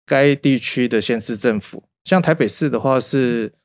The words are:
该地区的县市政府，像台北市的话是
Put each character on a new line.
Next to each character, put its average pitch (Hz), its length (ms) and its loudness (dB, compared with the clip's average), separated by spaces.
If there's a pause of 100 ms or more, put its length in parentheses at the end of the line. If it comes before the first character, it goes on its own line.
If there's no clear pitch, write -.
该 139 300 4
地 135 240 2
区 123 280 -2
的 113 120 0
县 113 200 -2
市 110 180 -6
政 110 220 0
府， - 240 -16 (200)
像 185 180 2
台 156 120 2
北 143 140 0
市 147 220 -2
的 123 100 -2
话 131 200 0
是 120 540 -2 (120)